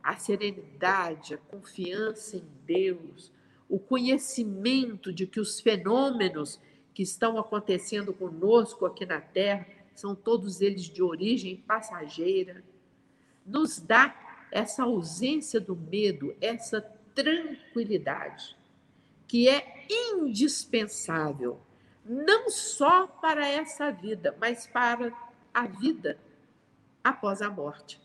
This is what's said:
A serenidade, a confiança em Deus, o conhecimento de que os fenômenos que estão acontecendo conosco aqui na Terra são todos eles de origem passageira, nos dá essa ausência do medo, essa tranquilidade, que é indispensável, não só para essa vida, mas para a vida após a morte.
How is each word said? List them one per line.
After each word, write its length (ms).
A 140
serenidade, 1160
a 40
confiança 960
em 120
Deus, 680
o 100
conhecimento 1300
de 140
que 140
os 200
fenômenos 1000
que 100
estão 360
acontecendo 760
conosco 720
aqui 220
na 140
Terra 460
são 200
todos 460
eles 220
de 200
origem 540
passageira, 1080
nos 340
dá 380
essa 320
ausência 800
do 160
medo, 640
essa 400
tranquilidade, 1400
que 200
é 400
indispensável, 1700
não 460
só 560
para 400
essa 460
vida, 480
mas 260
para 460
a 140
vida 520
após 380
a 80
morte. 540